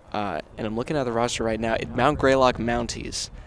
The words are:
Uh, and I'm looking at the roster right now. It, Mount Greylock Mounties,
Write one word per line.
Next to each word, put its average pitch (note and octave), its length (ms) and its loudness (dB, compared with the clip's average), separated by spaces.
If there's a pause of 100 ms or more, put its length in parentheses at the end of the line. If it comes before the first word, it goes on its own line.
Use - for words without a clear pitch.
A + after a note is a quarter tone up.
(140)
Uh, G2 260 -4 (180)
and A#2 80 -6
I'm G#2+ 100 -4
looking C3 200 -2
at C#3 80 0
the A#2+ 80 -2
roster A#2 320 0
right A2 160 -2
now. A2+ 140 0
It, - 160 -4
Mount B2 300 2
Greylock C3 380 6
Mounties, A#2 720 -4 (180)